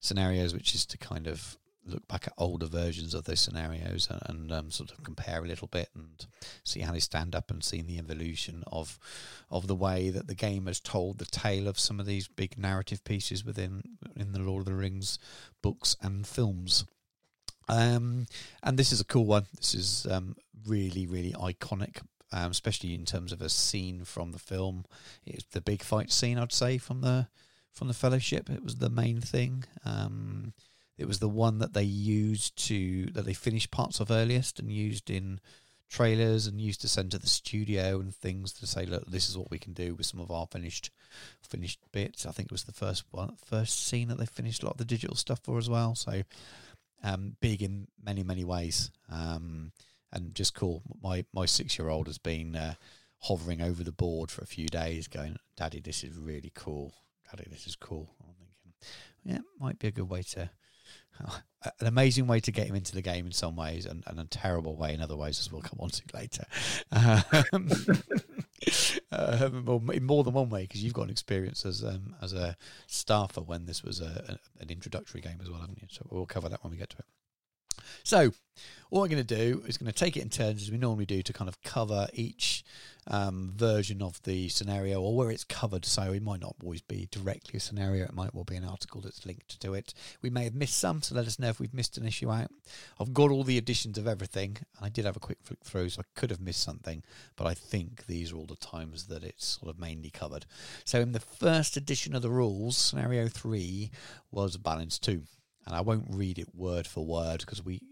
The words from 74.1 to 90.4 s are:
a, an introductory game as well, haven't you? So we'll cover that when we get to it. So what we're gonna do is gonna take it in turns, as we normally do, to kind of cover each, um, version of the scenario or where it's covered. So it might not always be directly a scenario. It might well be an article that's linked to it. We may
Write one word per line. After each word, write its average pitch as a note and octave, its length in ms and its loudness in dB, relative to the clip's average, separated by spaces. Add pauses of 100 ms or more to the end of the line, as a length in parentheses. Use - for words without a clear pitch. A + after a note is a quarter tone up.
a, - 40 -20
an D#2+ 60 -10
introductory - 520 -10
game E2+ 200 -10
as F2+ 80 -10
well, E2+ 100 -10
haven't E2+ 220 -12
you? F#2+ 100 -16
So - 180 -14
we'll F#2 160 -4
cover E2+ 240 -4
that - 140 -8
when E2 80 -10
we E2+ 60 -8
get F#2+ 140 -10
to - 80 -16
it. - 60 -16 (960)
So D#3 280 10 (580)
what F#3+ 120 6
we're G3 80 6
gonna D3 140 4
do A#2 440 2
is - 100 -2
gonna A#2 140 -2
take E3+ 260 2
it D3 40 0
in A#2+ 80 -6
turns, G#2+ 340 2
as G#2 80 -6
we A2 60 0
normally A2+ 280 2
do, F#2+ 160 0
to - 120 -4
kind F#2+ 140 -4
of F2+ 140 -8
cover G#2 520 0
each, - 500 -2 (420)
um, F#2+ 500 -2
version G#2+ 460 4
of F2+ 220 -4
the F#2 260 0
scenario G2 520 0
or G#2 140 2
where B2 160 4
it's - 120 -6
covered. G2 420 -2
So G2 280 2
it G2+ 100 0
might G2+ 180 -4
not - 200 -8
always E2+ 200 -6
be F#2+ 300 -6
directly G2 460 -6
a - 40 -4
scenario. G2 440 0
It - 80 -6
might F#2 200 -4
well F2+ 100 -6
be F#2 120 -6
an F2+ 100 -6
article F#2 360 -8
that's - 240 -12
linked - 360 -12
to F#2+ 120 -4
it. G2 200 -6 (280)
We B2 80 -2
may B2 160 0